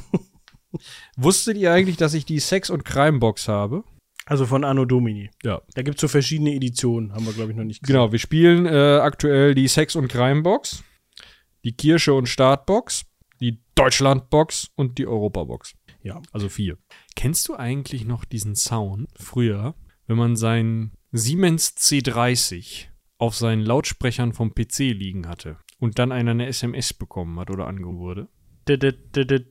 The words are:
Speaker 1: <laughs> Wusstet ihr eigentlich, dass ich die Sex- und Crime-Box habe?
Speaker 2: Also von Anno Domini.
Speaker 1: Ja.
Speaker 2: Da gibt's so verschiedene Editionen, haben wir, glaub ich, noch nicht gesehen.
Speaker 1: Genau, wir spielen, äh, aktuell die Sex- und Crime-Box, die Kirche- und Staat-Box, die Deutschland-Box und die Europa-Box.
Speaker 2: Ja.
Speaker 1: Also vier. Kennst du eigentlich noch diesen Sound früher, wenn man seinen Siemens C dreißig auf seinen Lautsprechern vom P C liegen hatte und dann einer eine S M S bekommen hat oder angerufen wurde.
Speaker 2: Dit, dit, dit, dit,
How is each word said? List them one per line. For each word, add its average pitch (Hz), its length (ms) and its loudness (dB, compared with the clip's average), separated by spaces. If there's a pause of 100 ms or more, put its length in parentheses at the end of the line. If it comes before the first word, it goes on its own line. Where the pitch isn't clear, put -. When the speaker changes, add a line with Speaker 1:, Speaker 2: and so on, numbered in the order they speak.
(420)
Speaker 1:
<laughs> - 760 -18
Wusstet 190 420 2
ihr 185 140 2
eigentlich, 180 240 2
dass 156 200 0
ich 156 100 -4
die 151 140 -2
Sex- 185 320 -2
und 156 120 -4
Crime-Box 139 640 2
habe? 107 360 -2 (420)
Speaker 2:
Also 135 220 0
von 135 160 0
Anno 135 220 2
Domini. 117 440 0 (140)
Speaker 1:
Ja. 107 180 -4 (140)
Speaker 2:
Da 131 80 -6
gibt's 143 180 -6
so 156 60 2
verschiedene 147 480 0
Editionen, 120 580 -2
haben 113 140 -6
wir, 110 60 -6
glaub 110 180 -6
ich, 107 40 -10
noch 110 100 -6
nicht 110 180 -10
gesehen. 139 100 2
Speaker 1:
Genau, 120 180 4
wir 113 60 2
spielen, 170 480 6
äh, 147 360 6
aktuell 143 520 4
die 135 140 4
Sex- 156 280 2
und 143 120 0
Crime-Box, 151 760 0 (800)
die 117 100 -4
Kirche- 151 420 4
und 127 120 0
Staat-Box, 139 800 2 (340)
die 117 220 -2 (140)
Deutschland-Box 135 1000 2
und 127 220 -2
die 135 80 -4
Europa-Box. 95 680 -4 (260)
Speaker 2:
Ja. 98 180 -12 (120)
Speaker 1:
Also 101 180 -6
vier. 92 300 -6 (360)
Kennst - 320 -2
du 320 80 -10
eigentlich 131 500 -6
noch 117 200 -6
diesen 104 300 -8
Sound 104 520 -4 (100)
früher, 113 580 -2 (320)
wenn 113 100 0
man 117 180 2
seinen 113 580 -2 (180)
Siemens 165 640 0
C - 260 0
dreißig 120 880 -2 (280)
auf 117 180 -2
seinen 113 260 0
Lautsprechern 120 720 -2
vom 110 200 -4
P 113 140 -2
C 135 240 -2
liegen 95 360 -8
hatte 82 300 -14 (220)
und 113 200 -2
dann 123 120 0
einer 120 200 0
eine 120 160 -2
S 135 160 -6
M 120 100 -4
S 127 200 -6
bekommen 85 460 -10
hat 90 100 -10
oder 92 180 -8
angerufen 90 320 -10
wurde. 90 280 -12 (400)
Speaker 2:
Dit, 139 160 2
dit, 135 140 0 (180)
dit, 135 140 0
dit, 131 220 0